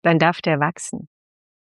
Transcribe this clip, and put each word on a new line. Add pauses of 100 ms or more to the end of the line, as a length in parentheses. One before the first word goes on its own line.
Dann
darf
der
wachsen. (640)